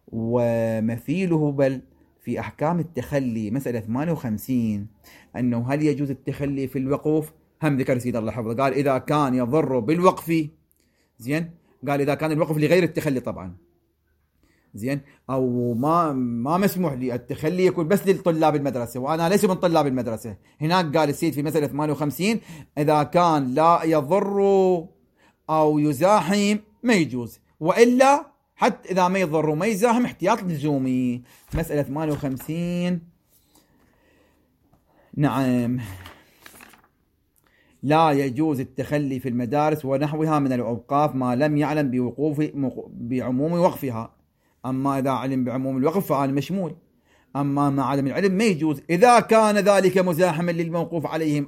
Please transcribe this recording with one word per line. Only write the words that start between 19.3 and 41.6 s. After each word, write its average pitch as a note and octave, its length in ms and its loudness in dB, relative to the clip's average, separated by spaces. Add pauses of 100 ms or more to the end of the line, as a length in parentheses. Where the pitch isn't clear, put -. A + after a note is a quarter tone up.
من - 100 2
طلاب D#3+ 320 2
المدرسة. A#2 500 -4 (240)
هناك D#3+ 360 0
قال D#3 120 2
السيد D3 240 -2
في C#3 100 -4
مسألة D3+ 240 0
ثمانية D3+ 260 -2
وخمسين: D#3 480 -2 (380)
"إذا D3+ 240 2
كان D3+ 520 2
لا E3+ 300 6
يضر F3+ 560 2 (1080)
أو D#3 280 4
يزاحم F#3 800 2 (260)
ما A#3 120 4
يجوز، B2 460 -2 (200)
وإلا B3 760 4 (220)
حتى G3 340 -2
إذا F3+ 160 2
ما F#3+ 100 0
يضر D#3 320 0
وما D#3 160 -2
يزاحم A3+ 380 2
احتياط G3+ 380 -2
لزومي". C3 800 -2 (320)
مسألة D#3 280 -2
ثمانية D3+ 300 -4
وخمسين، E3+ 880 -4 (2250)
نعم، B2+ 640 0 (2000)
"لا D#3 280 4
يجوز C#3 500 0
التخلي C3+ 600 -4
في C3+ 80 -6
المدارس C#3+ 560 0
ونحوها D3+ 540 0
من C3+ 140 0
الأوقاف B2+ 640 -2
ما B2 220 -2
لم D3+ 200 2
يعلم D3 340 0